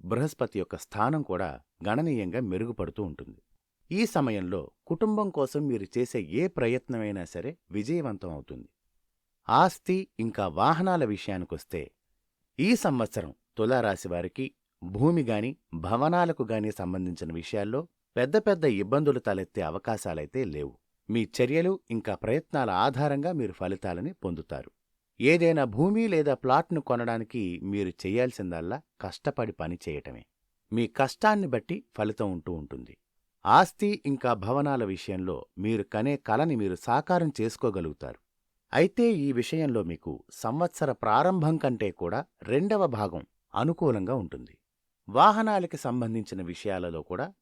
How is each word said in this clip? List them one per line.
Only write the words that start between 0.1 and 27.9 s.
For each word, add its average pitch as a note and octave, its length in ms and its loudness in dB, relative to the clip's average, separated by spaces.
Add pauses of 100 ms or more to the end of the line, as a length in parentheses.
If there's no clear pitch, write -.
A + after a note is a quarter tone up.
యొక్క F#2 180 -4
స్థానం C3+ 460 0
కూడా F2 380 -4 (280)
గణనీయంగా A#2 520 0
మెరుగుపడుతూ G#2+ 640 -4
ఉంటుంది. C2 400 -10 (480)
ఈ G#3 160 2
సమయంలో G2 640 -2 (160)
కుటుంబం G#3 440 0
కోసం D3 360 -2
మీరు A2+ 320 -2
చేసే A#2+ 220 -2
ఏ G2+ 280 -2
ప్రయత్నమైనా A#2 760 -2
సరే A#2 340 -10 (120)
విజయవంతం G#2+ 600 -4
అవుతుంది. C2+ 380 -12 (800)
ఆస్తి F#3 600 4 (120)
ఇంకా G#2+ 280 -2
వాహనాల D#3 560 2
విషయానికొస్తే, F#2 880 -4 (680)
ఈ A3 160 6
సంవత్సరం A#2 580 -2 (220)
తులారాశి A2 520 2
వారికి F2 440 -4 (320)
భూమి C3+ 380 2
గాని, A2+ 340 -2 (180)
భవనాలకు C#3+ 680 2
గాని G#2+ 300 -2
సంబంధించిన F2+ 600 -4
విషయాల్లో G#2+ 560 -4 (280)
పెద్ద C3 200 2
పెద్ద G3 280 4
ఇబ్బందులు B2 540 2
తలెత్తే F#2+ 420 -2
అవకాశాలైతే F2 840 -4
లేవు. D2 340 -6 (320)
మీ A2 180 0 (140)
చర్యలు E3 380 2 (100)
ఇంకా G#2+ 240 -2
ప్రయత్నాల B2+ 560 -2
ఆధారంగా C#3+ 600 0
మీరు B2+ 200 -2
ఫలితాలని F#2 600 -4
పొందుతారు. D#2 580 -8 (500)
ఏదైనా D#3+ 440 6
భూమి F#3+ 440 2
లేదా D3+ 260 2
ప్లాట్‌ను C#3+ 460 2
కొనడానికి A#2 800 -2
మీరు G2 260 0
చేయాల్సిందల్లా F#2+ 920 -4 (180)